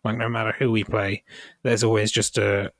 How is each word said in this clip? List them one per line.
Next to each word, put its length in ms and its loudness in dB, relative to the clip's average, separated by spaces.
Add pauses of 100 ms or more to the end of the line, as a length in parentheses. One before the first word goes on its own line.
Like, 140 0
no 120 -2
matter 280 -2
who 140 2
we 120 2
play, 400 -2 (400)
there's 200 2
always 280 2
just 260 -2
a 420 0